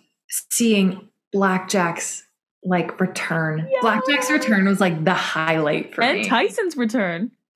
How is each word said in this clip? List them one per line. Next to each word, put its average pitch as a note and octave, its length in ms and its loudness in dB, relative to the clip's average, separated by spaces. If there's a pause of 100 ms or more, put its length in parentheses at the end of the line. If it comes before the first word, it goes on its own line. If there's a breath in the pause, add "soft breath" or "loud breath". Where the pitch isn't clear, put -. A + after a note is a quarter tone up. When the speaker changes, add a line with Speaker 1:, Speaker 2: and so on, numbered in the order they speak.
(500)
Speaker 1:
seeing G3+ 580 2 (240)
Blackjack's, F#3 960 -2 (380)
like, F3+ 360 -2
return. E3 680 -2
Speaker 2:
Yeah. C5+ 120 0
Speaker 1:
Blackjack's B3+ 480 2
return G#3+ 360 2
was, G3 140 2
like, E3 240 2
the F#3 100 4
highlight D#3+ 800 -2
for A3 80 0
Speaker 2:
And C4+ 180 2
Speaker 1:
me. G3+ 80 -4
Speaker 2:
Tyson's D#4+ 480 0
return. A3 540 -2 (240)